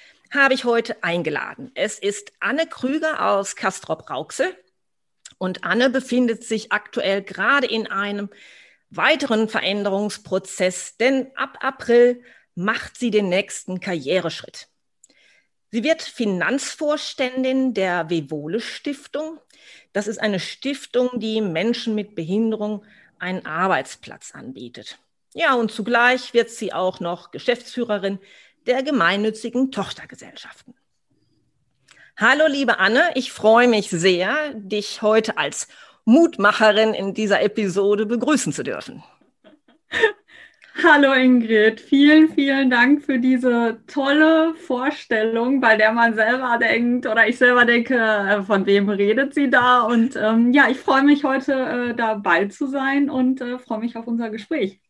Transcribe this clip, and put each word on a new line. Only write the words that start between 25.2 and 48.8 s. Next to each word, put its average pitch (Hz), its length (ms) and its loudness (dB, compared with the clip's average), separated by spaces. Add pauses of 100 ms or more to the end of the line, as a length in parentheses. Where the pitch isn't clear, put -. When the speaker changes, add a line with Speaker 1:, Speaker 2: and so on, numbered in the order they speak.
Speaker 1:
Ja, 302 220 0
und 233 180 -2
zugleich 240 600 0
wird 233 160 2
sie - 220 -10
auch 185 300 -4
noch 175 300 -8
Geschäftsführerin 208 880 -4 (480)
der 247 160 0
gemeinnützigen 220 840 -2
Tochtergesellschaften. - 1040 -12 (1400)
Hallo, 277 320 4
liebe 277 320 0
Anne, 240 360 2
ich 262 180 -4
freue 226 340 6
mich 220 220 2
sehr, 185 640 0
dich 202 480 -8
heute 220 360 0
als 151 300 -6 (380)
Mutmacherin 220 880 4
in 196 200 -4
dieser 202 280 0
Episode 202 640 0
begrüßen 240 480 0
zu 139 100 -8
dürfen. - 400 -10 (1800)
Speaker 2:
Hallo 285 300 6
Ingrid, 226 640 4
vielen, 302 480 6
vielen 277 420 0
Dank 254 320 4
für 262 160 -2
diese 240 720 0
tolle 311 680 2
Vorstellung, 247 1040 -2
bei 220 160 4
der 214 160 2
man 233 220 2
selber 240 440 0
denkt 240 480 0
oder 220 200 2
ich 247 100 -2
selber 247 260 4
denke, 240 320 2
äh, 208 480 0
von 196 220 0
wem 196 240 2